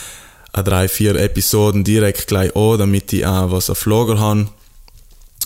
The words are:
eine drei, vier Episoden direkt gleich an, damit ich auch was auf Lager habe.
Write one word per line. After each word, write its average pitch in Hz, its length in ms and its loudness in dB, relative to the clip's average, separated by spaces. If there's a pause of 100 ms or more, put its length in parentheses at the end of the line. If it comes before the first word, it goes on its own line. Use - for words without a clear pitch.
(500)
eine 98 120 -4
drei, 95 260 0
vier 104 260 0
Episoden 101 680 0
direkt 104 440 0
gleich 95 280 0
an, 107 240 2
damit 98 340 0
ich 95 120 0
auch 92 260 0
was 92 180 -2
auf - 160 -6
Lager 110 340 2
habe. 104 300 0 (960)